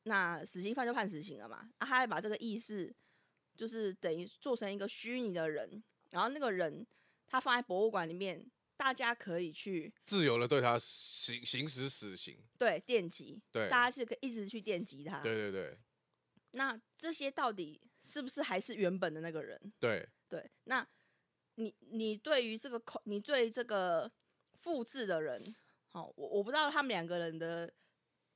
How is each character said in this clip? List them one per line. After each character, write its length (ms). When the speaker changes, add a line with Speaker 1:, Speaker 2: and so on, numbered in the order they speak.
Speaker 1:
那 400
死 160
刑 140
犯 100
就 80
判 160
死 140
刑 160
了 100
嘛。 300
啊， 80
他 120
还 100
把 120
这 80
个 100
意 200
识， 340
就 120
是 260
等 180
于 140
做 320
成 140
一 40
个 120
虚 340
拟 100
的 160
人， 360
然 140
后 60
那 100
个 120
人 340
他 120
放 160
在 60
博 240
物 40
馆 180
里 60
面， 320
大 160
家 200
可 260
以 120
去 400
Speaker 2:
自 180
由 140
地 100
对 140
他 160
行-， 680
行 240
使 220
死 260
刑。 220
Speaker 1:
对， 260
电 240
击。 320
Speaker 2:
对。 180
Speaker 1:
大 140
家 80
是 140
可 80
以 80
一 100
直 160
去 140
电 220
击 200
他。 180
Speaker 2:
对， 140
对， 160
对。 260
Speaker 1:
那 280
这 160
些 200
到 200
底 300
是 220
不 80
是 140
还 180
是 140
原 220
本 140
的 80
那 120
个 120
人？ 160
Speaker 2:
对。 280
Speaker 1:
对， 200
那 220
你， 200
你 240
对 300
于 120
这 120
个 100
口-， 260
你 140
对 300
这 140
个 480
复 240
制 220
的 160
人， 340
好， 280
我， 120
我 160
不 80
知 40
道 140
他 140
们 60
两 160
个 120
人 200
的， 340